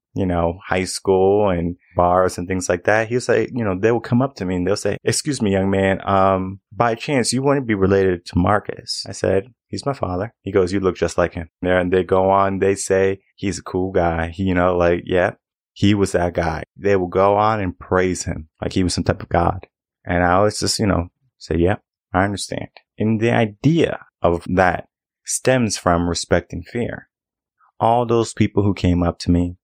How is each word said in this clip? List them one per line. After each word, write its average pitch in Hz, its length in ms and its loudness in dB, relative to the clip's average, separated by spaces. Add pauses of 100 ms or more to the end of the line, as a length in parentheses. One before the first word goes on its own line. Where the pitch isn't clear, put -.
(160)
you 98 100 -2
know, 87 420 0
high 92 180 -2
school 98 640 2
and 87 260 -2 (200)
bars 90 420 2
and 87 100 -8
things 92 220 -4
like 92 160 -2
that, 107 220 2
he 120 80 -4
was 123 140 -2
like, 113 240 0
you 120 100 -4
know, 92 160 -2
they 110 120 2
would 117 120 -2
come 120 180 2
up 135 140 -4
to 98 100 -8
me 92 100 -2
and 90 100 -2
they'll 98 100 0
say, 101 280 -4
"Excuse 127 380 -4
me, 101 100 2
young 95 180 0
man, 95 380 0
um, 95 520 0 (120)
by 113 240 0
chance, 127 380 -2
you 131 100 -2
wouldn't 143 240 0
be 113 80 0
related 95 520 2
to - 100 -4
Marcus?" - 720 -2
I 104 40 -12
said, 98 420 -2 (140)
"He's 98 180 -10
my 139 80 -4
father." 92 480 -6
He 98 100 -8
goes, 92 220 2
"You 101 60 -2
look 92 160 0
just - 220 -2
like 87 160 0
him." 85 160 -10 (120)
And 90 300 2
they 92 120 2
go 95 260 2
on, 98 300 2
they 98 160 2
say, 95 440 0 (160)
"He's 98 240 -6
a - 40 -16
cool 92 280 -4
guy." 82 380 0
He, 85 140 -6
you 92 100 0
know, 90 220 2
like, 87 300 2
yeah, 92 260 0 (420)
he 101 200 2
was 98 180 2
that 87 220 0
guy. 80 300 -4 (120)
They 101 200 0
will 92 120 0
go 98 300 2
on 107 240 0
and 90 180 -6
praise 92 440 0
him 82 260 -8 (120)
like 82 120 -6
he 95 100 0
was 90 100 0
some 85 120 -4
type - 180 -2
of - 60 -20
god. 87 380 0 (360)
And 87 200 0
I 87 100 2
always 104 260 2
just, - 200 -2
you 110 80 0
know, 87 200 0 (300)
say, - 200 -6
"Yeah, 90 200 2 (360)
I 92 120 2
understand." - 440 -8 (280)
And 110 240 0
the 117 100 2
idea 117 720 0 (160)
of 85 260 0
that 90 420 0 (340)
stems 123 540 0
from 87 320 0
respect 87 420 -2
and 85 160 -12
fear. - 400 -8 (720)
All 117 260 2
those 117 280 0
people 104 280 2
who 101 140 2
came 87 260 2
up 85 180 0
to 87 120 -2
me, 87 320 0